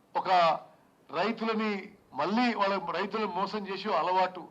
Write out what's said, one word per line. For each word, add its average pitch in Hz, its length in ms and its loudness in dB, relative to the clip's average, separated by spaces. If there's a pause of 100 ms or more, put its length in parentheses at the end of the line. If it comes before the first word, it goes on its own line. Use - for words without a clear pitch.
(160)
ఒక 175 140 0 (840)
రైతులని 214 800 -2 (220)
మళ్ళీ 208 400 2
వాళ్ళ 196 380 0
రైతులను 196 360 -2
మోసం 190 400 -4
చేసే 196 280 -4
అలవాటు. 180 560 0